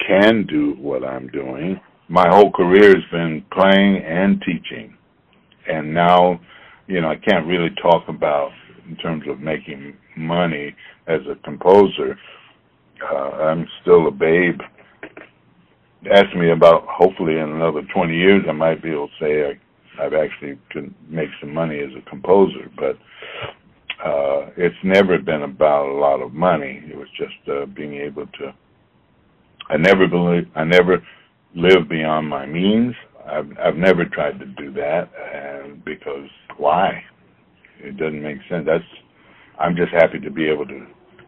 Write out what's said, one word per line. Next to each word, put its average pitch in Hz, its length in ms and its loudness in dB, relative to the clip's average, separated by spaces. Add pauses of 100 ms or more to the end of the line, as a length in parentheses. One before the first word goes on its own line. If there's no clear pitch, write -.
can 101 440 2
do 73 320 -2
what 67 240 -6
I'm 65 240 -10
doing. 69 520 -8 (280)
My 87 220 2
whole - 220 8
career 95 440 8
has 82 160 -4
been 82 400 -4
playing 98 520 4
and 95 380 0
teaching. 64 540 -8 (720)
And 78 260 -6
now, 87 460 4 (480)
you 92 140 -2
know, 80 100 -2
I 76 60 -6
can't 90 280 0
really 85 240 0 (100)
talk 85 280 2
about 73 440 -4 (380)
in 82 60 -16
terms 80 320 -8
of 69 120 -8
making 71 560 -10 (220)
money 80 580 -4 (300)
as 80 240 -2
a 69 140 -8
composer. 76 720 2 (880)
Uh, 69 120 -8
I'm 78 520 -4 (140)
still 87 260 6
a 73 40 -2
babe. 82 480 0 (1500)
Ask 98 240 6
me 87 140 2
about, 82 380 6
hopefully 90 460 0
in 80 160 -2
another 78 340 -4 (100)
twenty 85 220 -2
years, 92 340 4
I 76 40 -2
might 80 280 0
be 82 80 -8
able 73 200 -6
to - 100 -20
say 76 260 -2 (540)
I, 78 40 -4
I've 71 120 -4
actually 71 420 -6 (140)
can 69 240 -12 (120)
make 78 220 -6 (100)
some 73 140 -16
money 80 260 -4
as 69 160 -10
a - 140 -20
composer. 90 680 0
But, 67 220 -6 (1080)
uh, 71 540 -4
it's 87 260 -2
never 95 360 4
been 73 240 -6
about 71 460 0
a 69 40 -6
lot 69 280 0
of 62 120 -12
money. 76 560 -2
It 76 80 -16
was 71 180 -18
just, - 320 -12
uh, 69 200 -6
being 73 260 -14
able 71 320 -12
to, - 300 -16 (1120)
I 76 80 -2
never 92 300 4
believe, 87 480 0
I 78 80 -4
never 90 420 4 (480)
lived 87 360 4
beyond 78 380 -2
my 69 200 -8
means. 104 480 0 (320)
I've, 73 320 -8
I've 82 160 0
never 87 300 2
tried 71 340 -6
to 67 60 -16
do 69 280 -16
that, 71 360 -4 (240)
and 71 520 -16
because 71 440 -12 (280)
why? 73 460 0 (760)
It 71 180 -16
doesn't 76 240 -6
make 73 160 -10 (120)
sense. 85 160 -6
That's, 80 180 0 (760)
I'm 87 160 -2
just 85 160 -2
happy 80 280 2
to 73 120 -12
be 76 160 -4
able 73 200 -2
to 67 200 -16 (400)